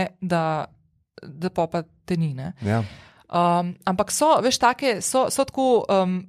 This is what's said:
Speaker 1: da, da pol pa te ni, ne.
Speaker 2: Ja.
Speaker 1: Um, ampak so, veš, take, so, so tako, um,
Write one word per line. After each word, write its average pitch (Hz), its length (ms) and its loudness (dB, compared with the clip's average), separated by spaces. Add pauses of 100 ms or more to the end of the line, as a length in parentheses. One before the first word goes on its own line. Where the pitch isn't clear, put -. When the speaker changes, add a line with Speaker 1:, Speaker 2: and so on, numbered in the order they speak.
(160)
Speaker 1:
da, 160 500 -2 (520)
da 165 300 -8
pol 175 200 -2
pa 170 140 -4 (180)
te - 160 -4
ni, 165 160 0
ne. 131 260 -10
Speaker 2:
Ja. 110 240 0 (440)
Speaker 1:
Um, 175 560 0
ampak 196 260 -4
so, 302 300 4
veš, 254 180 2
take, 240 440 2
so, 262 260 0
so 269 180 0
tako, 262 200 -2 (180)
um, 185 320 2 (140)